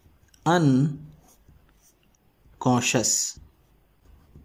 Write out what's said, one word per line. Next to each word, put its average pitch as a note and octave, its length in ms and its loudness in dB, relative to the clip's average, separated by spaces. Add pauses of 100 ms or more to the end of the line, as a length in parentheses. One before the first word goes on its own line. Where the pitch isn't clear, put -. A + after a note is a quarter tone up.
(460)
unconscious, - 3000 -4 (1080)